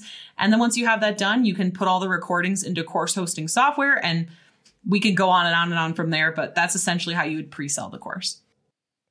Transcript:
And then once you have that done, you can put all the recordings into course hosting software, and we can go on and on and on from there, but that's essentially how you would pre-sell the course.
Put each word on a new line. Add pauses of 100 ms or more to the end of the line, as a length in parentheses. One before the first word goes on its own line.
(400)
And
then
once
you
have
that
done,
you
can
put
all
the
recordings
into
course
hosting
software,
and (640)
we
can
go
on
and
on
and
on
from
there,
but
that's
essentially
how
you
would
pre-sell
the
course. (680)